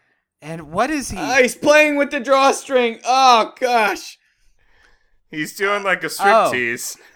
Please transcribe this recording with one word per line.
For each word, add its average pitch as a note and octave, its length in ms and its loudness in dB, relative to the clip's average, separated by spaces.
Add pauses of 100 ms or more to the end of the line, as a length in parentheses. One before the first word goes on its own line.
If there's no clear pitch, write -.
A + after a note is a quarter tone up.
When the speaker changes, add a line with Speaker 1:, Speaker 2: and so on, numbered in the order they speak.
(440)
Speaker 1:
And D#3 280 -16
what A3 180 -2
is D4 220 -6
he? G3 60 -10
Speaker 2:
Uh, B3 200 -2
he's B3 180 2
playing D4+ 420 2
with C#4 140 -2
the D4 80 -4
drawstring. C4 880 0
Oh B3 540 4
gosh. A#3 580 -2 (1120)
Speaker 3:
He's D#3 260 -10
doing, G3+ 280 -4
like, F3+ 200 -2
a D#3+ 40 -6
Speaker 1:
Oh. - 20 -4
Speaker 3:
striptease. C3+ 880 0 (180)